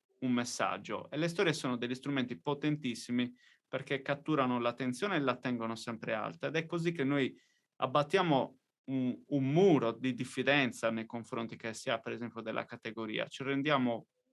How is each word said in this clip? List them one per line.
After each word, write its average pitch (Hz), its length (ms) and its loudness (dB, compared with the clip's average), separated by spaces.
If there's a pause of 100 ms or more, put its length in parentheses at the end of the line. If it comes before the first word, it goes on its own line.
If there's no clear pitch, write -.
(220)
un 127 100 0
messaggio. 107 800 -2
E 139 60 -6
le 165 100 0
storie 170 260 2
sono 127 240 -2
degli 120 160 -2
strumenti 127 460 -2
potentissimi 135 920 -2 (360)
perché 135 340 -4
catturano 135 580 2
l'attenzione 127 580 0
e - 20 4
la 127 160 2
tengono 117 400 -2
sempre 113 380 -6
alta, 107 340 -4
ed 139 80 -2
è 165 100 0
così 170 260 -2
che 156 120 -2
noi 135 320 2 (440)
abbattiamo 147 800 2 (320)
un, 127 380 -2
un 135 240 2
muro 147 400 6
di 123 220 -2
diffidenza 123 760 2
nei 110 160 -4
confronti 113 500 -6
che 113 180 -8
si - 160 -8
ha, 117 100 0
per 117 140 -8
esempio, 113 280 -8
della 113 240 -4
categoria. 113 600 -6
Ci - 160 -10
rendiamo 135 640 0 (260)